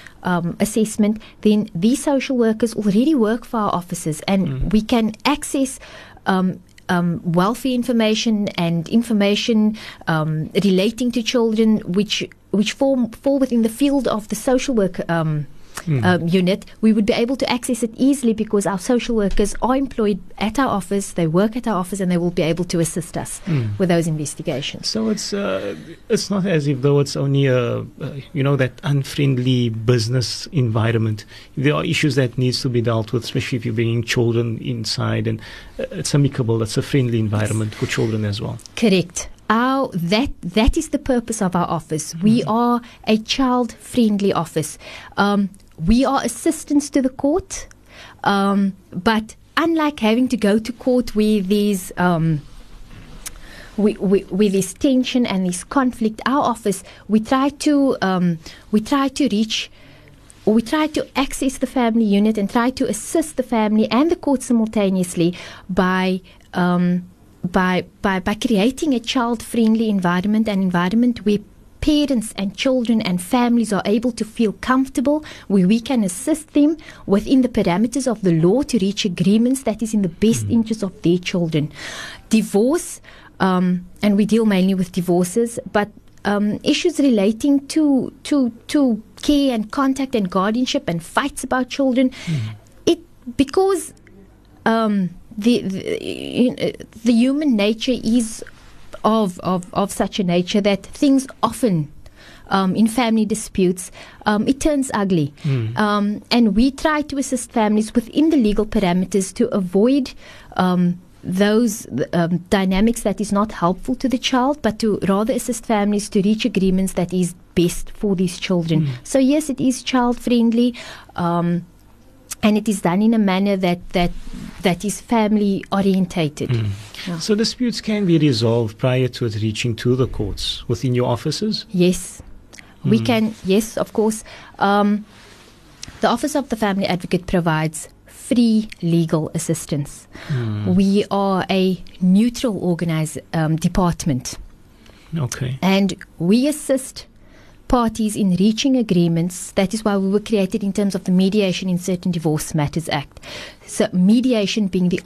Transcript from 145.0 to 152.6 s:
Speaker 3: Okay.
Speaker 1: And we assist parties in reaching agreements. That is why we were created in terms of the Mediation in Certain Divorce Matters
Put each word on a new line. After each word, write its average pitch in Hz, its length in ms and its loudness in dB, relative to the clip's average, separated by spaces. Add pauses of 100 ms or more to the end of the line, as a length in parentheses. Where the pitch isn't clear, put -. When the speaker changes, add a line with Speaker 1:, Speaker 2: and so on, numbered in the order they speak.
Speaker 3:
Okay. 127 460 -4
Speaker 1:
And 196 320 2 (240)
we 214 300 2
assist - 580 -4 (640)
parties 220 480 0
in 190 200 2
reaching 220 400 2
agreements. 175 760 0
That 190 200 0
is 220 120 -6
why 202 120 0
we 190 140 -2
were 202 100 2
created 208 420 -2
in 196 120 -2
terms 196 200 0
of 185 100 -6
the 196 80 -2
Mediation 185 580 2
in 175 80 0
Certain 180 340 -2
Divorce 160 420 -2
Matters 151 360 -2